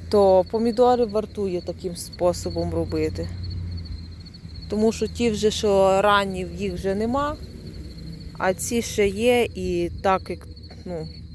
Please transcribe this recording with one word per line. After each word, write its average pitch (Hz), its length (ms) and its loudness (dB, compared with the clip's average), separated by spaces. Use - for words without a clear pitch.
то 190 400 8
помідори 240 540 4
вартує 202 560 -2
таким 175 340 -8
способом 175 800 -2
робити. 160 560 -2
Тому 214 220 4
що 214 160 -2
ті 233 220 0
вже, 208 220 2
що 196 500 4
ранні, 196 460 2
їх 190 160 -4
вже 190 220 -2
нема, 269 420 -2
а 185 160 2
ці 233 280 -2
ще 208 260 0
є, 233 480 4
і 175 360 -2
так 190 260 2
як, 175 180 -10
ну, 165 220 -8